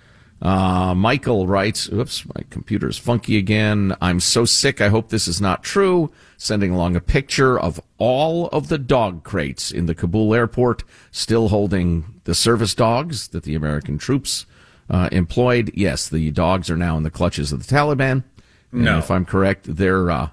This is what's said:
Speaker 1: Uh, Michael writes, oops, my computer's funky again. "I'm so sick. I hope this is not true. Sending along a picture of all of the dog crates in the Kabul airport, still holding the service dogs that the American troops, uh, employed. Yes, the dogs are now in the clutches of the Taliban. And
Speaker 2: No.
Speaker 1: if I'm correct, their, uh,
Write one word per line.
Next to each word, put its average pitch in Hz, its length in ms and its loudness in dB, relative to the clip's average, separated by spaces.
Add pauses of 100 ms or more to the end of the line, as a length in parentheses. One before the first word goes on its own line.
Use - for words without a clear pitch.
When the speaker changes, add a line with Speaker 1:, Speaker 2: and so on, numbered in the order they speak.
(420)
Speaker 1:
Uh, 92 540 2
Michael 110 500 0
writes, 98 460 -2
oops, - 320 -4 (100)
my - 140 -8
computer's - 480 -4
funky 113 400 0
again. 104 640 2
"I'm 90 200 2
so 117 260 2
sick. - 340 0
I 101 80 4
hope 110 220 2
this 110 180 -2
is 87 100 -4
not 95 240 0
true. 180 480 2 (280)
Sending 101 320 -2
along 87 260 0
a 87 60 0
picture 135 580 2
of - 180 -2 (200)
all 156 500 0
of 143 200 -2
the 160 100 0
dog 120 440 0
crates 73 480 -4
in 85 140 -2
the 82 100 -2
Kabul 107 400 2
airport, 120 480 0 (280)
still 113 380 0
holding 87 760 0
the 85 100 -2
service 113 380 2
dogs 123 560 0
that 85 140 -8
the 78 120 -6
American 76 440 -4
troops, - 480 -4 (420)
uh, 90 240 2
employed. 120 600 2
Yes, - 340 -2
the 78 220 -2
dogs 87 400 0
are 82 80 0
now 85 180 0
in 78 60 0
the 80 80 -2
clutches 73 420 -2
of 60 140 -8
the - 100 0
Taliban. 135 480 0 (480)
And 120 120 0
Speaker 2:
No. 107 120 2
Speaker 1:
if 80 140 -2
I'm 90 160 0
correct, 95 500 0
their, 92 340 2
uh, 76 220 -2